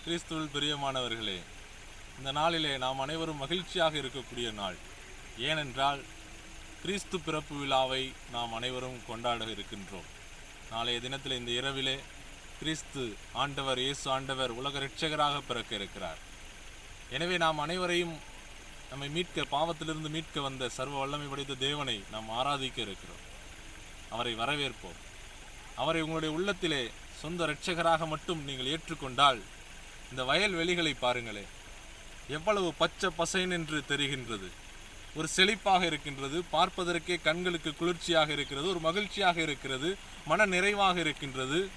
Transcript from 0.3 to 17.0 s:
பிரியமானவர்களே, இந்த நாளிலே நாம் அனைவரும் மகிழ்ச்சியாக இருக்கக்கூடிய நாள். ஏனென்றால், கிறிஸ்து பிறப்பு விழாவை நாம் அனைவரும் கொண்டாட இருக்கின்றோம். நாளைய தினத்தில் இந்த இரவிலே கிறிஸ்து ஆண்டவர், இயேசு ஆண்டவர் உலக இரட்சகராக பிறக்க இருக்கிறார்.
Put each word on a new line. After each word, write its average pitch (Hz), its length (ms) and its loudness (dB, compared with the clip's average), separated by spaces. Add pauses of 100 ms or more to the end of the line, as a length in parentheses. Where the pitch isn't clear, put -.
பிரியமானவர்களே, 135 800 0 (800)
இந்த 135 200 -6
நாளிலே 156 340 4 (120)
நாம் 135 220 0
அனைவரும் 160 380 -2
மகிழ்ச்சியாக 165 580 2
இருக்கக்கூடிய 123 480 -4 (100)
நாள். 92 180 -2 (720)
ஏனென்றால், 139 520 2 (840)
கிறிஸ்து 185 440 -2
பிறப்பு 156 360 -2
விழாவை 131 380 4 (360)
நாம் 117 220 -2
அனைவரும் 127 520 -4
கொண்டாட 117 460 0
இருக்கின்றோம். 95 520 -10 (600)
நாளைய 117 360 0
தினத்தில் 135 340 -4
இந்த 120 200 -4
இரவிலே 135 380 0 (640)
கிறிஸ்து 147 440 -2 (400)
ஆண்டவர், 135 420 0
இயேசு 139 300 -2
ஆண்டவர் 131 440 0
உலக 139 220 -2
இரட்சகராக 147 680 2
பிறக்க 117 300 -2
இருக்கிறார். 92 420 -6 (960)